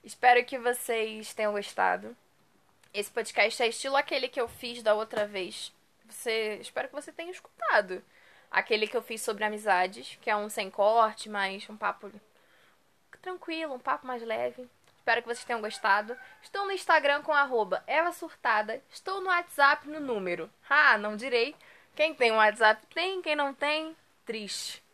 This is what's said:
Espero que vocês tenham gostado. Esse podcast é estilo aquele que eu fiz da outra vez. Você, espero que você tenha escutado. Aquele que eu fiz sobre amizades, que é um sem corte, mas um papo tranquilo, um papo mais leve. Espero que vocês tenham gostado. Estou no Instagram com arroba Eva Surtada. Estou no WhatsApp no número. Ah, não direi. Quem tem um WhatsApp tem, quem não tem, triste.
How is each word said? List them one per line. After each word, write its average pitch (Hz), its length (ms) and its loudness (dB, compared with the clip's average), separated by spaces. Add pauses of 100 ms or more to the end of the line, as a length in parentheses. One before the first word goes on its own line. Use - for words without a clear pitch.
Espero 247 400 6
que 262 140 -8
vocês 226 720 -4
tenham 208 200 -2
gostado. 202 640 -2 (760)
Esse 202 180 -6
podcast 226 520 0
é 233 60 2
estilo 269 280 -2
aquele 277 320 0
que - 120 -6
eu 233 80 -2
fiz 240 340 -12
da 214 120 4
outra 214 320 -2
vez. 196 460 -10 (360)
Você, 220 520 -4
espero 262 280 -8
que 285 60 -18
você 294 180 -12
tenha 339 180 -12
escutado. 208 720 0 (480)
Aquele 214 380 0
que 233 80 -6
eu 220 60 -2
fiz 220 200 -10
sobre 208 220 -4
amizades, 208 760 0
que - 80 -6
é 214 80 2
um 208 120 -4
sem 208 200 -8
corte, 214 600 4
mas 196 420 -6
um 214 60 -16
papo 202 360 -6 (1120)
tranquilo, 330 520 -8
um 247 40 -10
papo 277 260 -2
mais 247 180 -6
leve. 240 460 -4 (280)
Espero 233 260 2
que 226 60 -16
vocês 233 160 -8
tenham 233 160 -6
gostado. 214 560 0 (260)
Estou 403 220 -6
no 392 80 -2
Instagram 302 500 4
com 311 100 -2
arroba 247 540 2
Eva 320 240 2
Surtada. 233 800 -2
Estou 381 300 -8
no 381 80 -4
WhatsApp 294 600 2
no 311 120 -10
número. 185 500 -4 (180)
Ah, 277 300 6
não 208 180 -4
direi. 240 380 -2 (400)
Quem 311 180 0
tem 233 200 2
um 220 40 2
WhatsApp 214 560 6
tem, 370 300 -4
quem 302 140 -2
não 277 180 -2
tem, 311 420 -4 (300)
triste. - 560 -10 (120)